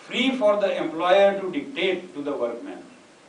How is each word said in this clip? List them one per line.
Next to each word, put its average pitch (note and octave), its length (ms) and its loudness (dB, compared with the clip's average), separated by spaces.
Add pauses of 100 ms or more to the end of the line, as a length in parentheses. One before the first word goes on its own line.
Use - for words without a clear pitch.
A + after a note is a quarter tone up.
free B3 300 -2
for - 240 4
the - 180 0
employer F3+ 600 4
to F#3+ 120 -6
dictate D3 600 -4
to C#3+ 80 -10
the C#3+ 120 -6
workmen. - 500 -6 (460)